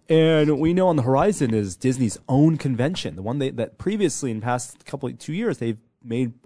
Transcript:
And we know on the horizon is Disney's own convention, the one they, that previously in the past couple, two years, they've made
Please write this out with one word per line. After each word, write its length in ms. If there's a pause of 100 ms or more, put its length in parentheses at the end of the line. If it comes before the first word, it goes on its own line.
And 500
we 160
know 140
on 80
the 60
horizon 520
is 220
Disney's 420 (100)
own 300
convention, 580
the 60
one 160
they, 120
that 280
previously 540
in 80
the 40
past 400
couple, 280
two 200
years, 260
they've 200 (260)
made 280 (140)